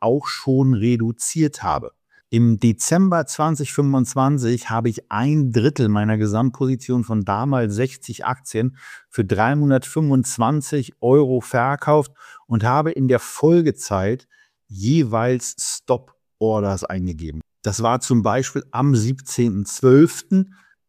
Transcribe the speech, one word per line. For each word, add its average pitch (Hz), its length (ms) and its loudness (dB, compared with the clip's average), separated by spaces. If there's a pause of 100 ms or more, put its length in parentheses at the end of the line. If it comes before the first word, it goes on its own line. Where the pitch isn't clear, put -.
auch 131 280 0
schon 135 460 2
reduziert 120 880 -2
habe. 71 280 -4 (400)
Im 117 280 4
Dezember 165 640 2
zwanzig 147 460 -2
fünfundzwanzig 131 960 0
habe 113 180 -2
ich - 220 -8
ein 135 400 0
Drittel 113 380 2
meiner 104 280 0
Gesamtposition 120 840 -2
von 107 220 -2
damals 113 500 -2
sechzig - 500 -6
Aktien 127 520 -4 (320)
für - 160 -2
dreihundertfünfundzwanzig 135 1800 0
Euro 127 400 4
verkauft 139 720 0 (340)
und 113 160 0
habe 143 300 0
in 131 160 -2
der 123 100 4
Folgezeit 127 1080 0 (400)
jeweils 117 880 -2
Stop-Orders - 1300 -4
eingegeben. 82 560 -8 (220)
Das 104 200 -4
war 117 160 2
zum 120 240 0
Beispiel 123 480 -2
am 135 240 0
siebzehnten 113 720 -2
zwölften 165 880 2 (340)